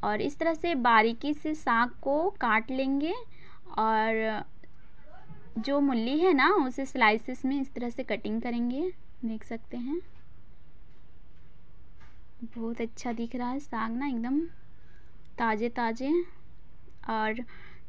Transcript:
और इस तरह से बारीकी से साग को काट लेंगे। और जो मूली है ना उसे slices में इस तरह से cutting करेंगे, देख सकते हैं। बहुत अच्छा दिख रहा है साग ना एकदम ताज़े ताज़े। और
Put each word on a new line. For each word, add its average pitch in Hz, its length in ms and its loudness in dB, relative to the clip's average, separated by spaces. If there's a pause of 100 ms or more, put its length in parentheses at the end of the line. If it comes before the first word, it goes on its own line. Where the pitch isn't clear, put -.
और 208 180 0
इस 285 180 0
तरह 330 140 2
से 339 220 0
बारीकी 233 580 6
से 311 200 -2
साग 240 360 4 (120)
को 302 280 2 (120)
काट 226 300 4
लेंगे। 269 420 2 (560)
और 220 720 2 (1120)
जो 277 220 2
मूली 262 400 4
है 370 140 8
ना 277 240 8
उसे 269 280 2
slices 233 600 4
में 277 140 2
इस 269 140 -2
तरह 240 160 -2
से 247 140 -4
cutting 226 380 -2
करेंगे, 240 400 0 (420)
देख 220 200 -2
सकते 233 340 -6
हैं। 269 220 -2 (2500)
बहुत 233 360 -4
अच्छा 233 320 -4
दिख 233 220 -2
रहा 247 140 -2
है 269 100 -2
साग 226 340 -4
ना 269 140 0
एकदम 254 320 2 (1000)
ताज़े 226 340 2
ताज़े। 240 400 0 (1000)
और 220 340 0 (460)